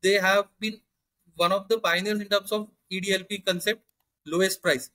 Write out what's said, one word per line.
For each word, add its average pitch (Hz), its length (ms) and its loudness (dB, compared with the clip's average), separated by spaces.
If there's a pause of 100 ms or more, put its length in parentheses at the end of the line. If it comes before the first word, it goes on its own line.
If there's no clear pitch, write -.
they 190 120 4
have 202 340 2 (120)
been 214 200 -6 (560)
one 170 160 2
of 196 160 -2
the 226 100 2
pioneers 202 440 0
in 202 60 -10
terms 202 240 0
of 214 180 -4 (200)
E 185 120 -6
D 196 120 0
L 185 160 0
P 202 80 -6
concept, 180 460 -2 (420)
lowest 185 380 0
price. 143 320 0